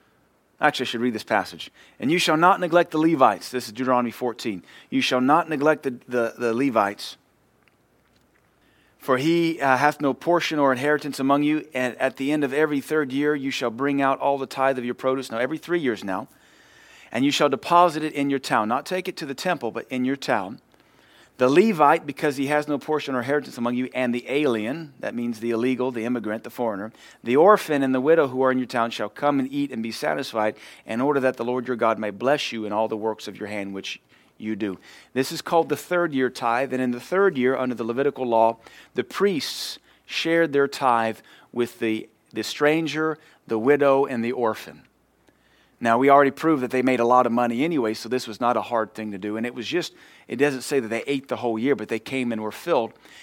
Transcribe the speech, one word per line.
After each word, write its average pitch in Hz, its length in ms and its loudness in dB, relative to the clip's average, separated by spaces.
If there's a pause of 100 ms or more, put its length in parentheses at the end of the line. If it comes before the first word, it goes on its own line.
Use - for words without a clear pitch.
(600)
actually, 139 260 0
I - 40 -8
should 117 120 -4
read 123 120 0
this 107 100 -6
passage. 92 480 -4 (280)
"And 135 120 -2
you 175 60 2
shall 165 200 2
not 175 220 6
neglect 175 300 2
the 160 80 -4
Levites." 135 540 2
This 120 160 -6
is 113 40 -14
Deuteronomy 123 380 0
fourteen. 110 540 -6 (260)
"You 135 120 0
shall 127 200 0
not 147 260 4
neglect 151 360 0
the, 135 80 -4 (160)
the, 120 320 -2
the 120 160 0
Levites. 113 640 0 (1800)
For 131 180 0
he, 165 440 0
uh, 135 160 2
hath 147 240 2
no 139 120 0
portion 160 460 0
or 135 140 4
inheritance 143 480 -2
among 143 220 4
you, 151 300 0
and 127 280 -2
at 131 160 0
the 139 160 -2
end 151 100 0
of 127 100 -2
every 147 280 0
third 151 320 -2
year 147 200 0
you 139 160 -4
shall 127 200 -2
bring 139 320 -2
out 135 180 2
all 139 180 0
the 135 80 -6
tithe 135 320 0
of 120 60 -6
your 120 100 -4
produce." 131 380 -2
Now, 117 60 -6
every 135 200 -2
three 175 220 -4
years 113 240 -2
now. 101 240 -6 (800)
"And 123 140 0
you 143 80 4
shall 147 160 2
deposit 156 560 4
it 156 100 -4
in 143 160 -2
your 139 100 0
town." 117 280 0
Not 131 180 -2
take 185 220 -6
it 175 100 -8
to 165 80 -10
the 135 80 -8
temple, 131 380 -4
but 113 180 -8
in 127 140 -2
your 135 140 0
town. 104 420 -4 (800)
"The 127 100 4
Levite, 156 580 6
because 143 300 -4
he 135 120 -2
has 147 200 0
no 147 100 -2
portion 139 380 -4
or 127 40 0
inheritance 139 380 -4
among 120 180 -2
you, 127 200 -2
and 123 180 0
the 120 140 -4
alien," 135 720 -2
that 104 160 -8
means 120 240 -6
the 117 120 -4
illegal, 127 400 0
the 117 120 -6
immigrant, 113 400 -4
the 120 60 -14
foreigner, 110 420 -6 (320)
"the 120 140 2
orphan 160 460 6
and 131 120 0
the 127 60 0
widow 156 260 4
who 127 140 -4
are 131 100 4
in 127 60 0
your 123 100 -2
town 117 240 -2
shall 107 160 -6
come 143 320 0
and 131 100 -4
eat 143 220 -4
and 113 100 -6
be 113 120 -6
satisfied, 131 640 -2 (280)
in 110 140 -6
order 139 220 0
that 127 160 0
the 123 80 -6
Lord 123 240 -4
your 123 80 -4
God 113 220 2
may 107 100 -4
bless 123 420 -2
you 110 140 -8
in 104 80 -6
all 110 160 0
the 110 80 -4
works 107 320 -6
of 92 100 -16
your 104 80 -8
hand 101 260 -8
which - 280 -10 (360)
you 110 180 -6
do." 98 220 -4 (360)
This 131 200 0
is 160 80 -8
called 165 260 2
the 151 80 0
third 175 380 -2
year 131 160 0
tithe, 127 440 -2
and 127 80 -2
in 123 100 0
the 120 80 -6
third 185 380 2
year, 127 200 2
under 127 180 -2
the 117 80 -6
Levitical 127 420 -2
law, 113 320 4 (360)
the - 100 -2
priests - 760 -2 (260)
shared 165 480 0
their 139 140 4
tithe 117 500 2 (340)
with 117 280 -2
the, 110 280 -2 (240)
the 107 120 -6
stranger, 156 760 0 (300)
the 113 120 -2
widow, 139 460 4
and 123 180 -4
the 117 80 -2
orphan. 113 520 -4 (960)
Now, 117 160 4
we 135 120 4
already 139 220 8
proved 151 320 0
that 120 80 -4
they 127 100 0
made 127 200 2
a 120 40 4
lot 123 200 6
of 117 60 0
money 120 340 0
anyway, 127 280 0
so - 140 -10
this 123 200 -4
was 107 120 -14
not 120 160 2
a 110 60 0
hard 110 320 -4
thing 107 180 -8
to 101 60 -10
do, 104 180 -6
and 113 100 -4
it 123 80 -8
was 117 140 -10
just, 156 260 -4 (340)
it 120 100 -8
doesn't 131 240 0
say 139 180 0
that 113 100 -4
they 113 160 -4
ate 135 220 -4
the 117 100 -4
whole 113 220 -2
year, 131 160 2
but 104 140 -8
they 113 100 -2
came 127 320 -4
and 110 100 -6
were 107 100 -6
filled, 123 420 -2 (300)